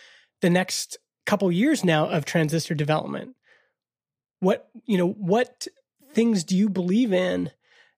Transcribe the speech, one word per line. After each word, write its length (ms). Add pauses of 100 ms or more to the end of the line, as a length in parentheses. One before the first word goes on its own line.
(400)
the 100
next 480 (280)
couple 260
years 320
now 240
of 160
Transistor 500
development? 640 (1040)
What, 280 (160)
you 140
know, 100
what 580 (460)
things 320
do 120
you 120
believe 440
in 380 (460)